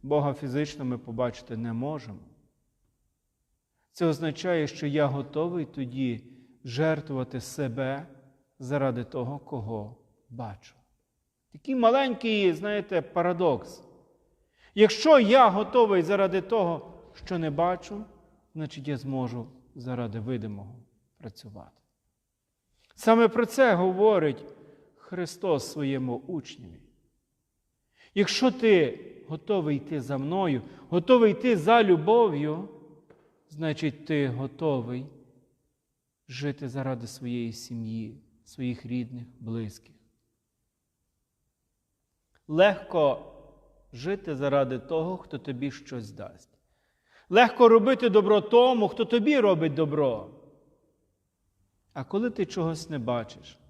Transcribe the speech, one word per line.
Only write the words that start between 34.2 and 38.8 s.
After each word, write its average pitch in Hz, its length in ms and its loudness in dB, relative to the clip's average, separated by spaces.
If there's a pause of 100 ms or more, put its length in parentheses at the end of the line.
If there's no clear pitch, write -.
готовий 131 800 -4 (1200)
жити 139 400 -8
заради 127 380 -8
своєї 120 460 -8
сім'ї, 113 680 -10 (240)
своїх 123 420 -10